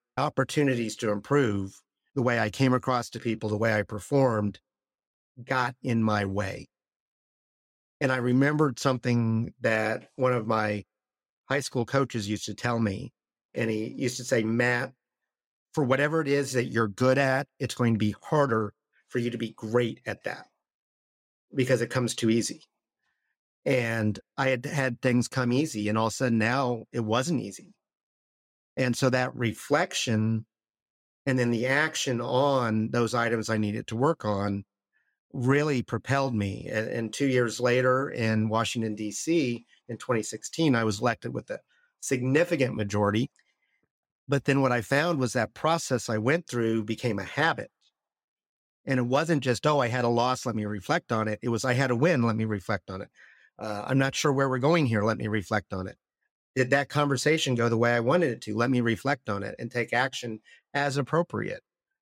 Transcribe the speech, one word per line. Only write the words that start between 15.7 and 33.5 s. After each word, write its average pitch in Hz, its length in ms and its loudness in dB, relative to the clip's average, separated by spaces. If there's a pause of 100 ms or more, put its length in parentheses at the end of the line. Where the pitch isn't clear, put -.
for 151 120 0
whatever 143 360 2
it 147 80 -2
is 139 240 0
that 123 140 0
you're 113 220 0
good 127 300 2
at, 135 300 0 (100)
it's 135 160 -6
going 117 200 2
to 107 40 0
be 104 240 0
harder 113 500 0 (360)
for 127 100 -4
you 120 120 -2
to 117 80 -8
be 110 140 -6
great 113 540 -2
at - 180 -8
that - 220 -10 (1080)
because 127 260 2
it 117 100 -2
comes 123 240 0
too 113 160 2
easy." 113 340 0 (1000)
And 117 540 0 (180)
I 135 120 0
had 123 180 -2
had 131 340 -2
things 123 280 2
come 123 240 0
easy, 123 360 0
and 107 80 2
all 113 120 2
of 107 40 -2
a - 40 -8
sudden 117 220 2
now 120 540 0
it 127 80 -2
wasn't 120 420 0
easy. - 320 -14 (1040)
And 127 200 0
so 135 140 2
that 127 260 0
reflection 113 1120 0 (800)
and 131 120 2
then 120 140 2
the 117 140 0
action 139 540 0
on 123 720 2
those 120 240 0
items 117 340 0
I 113 80 0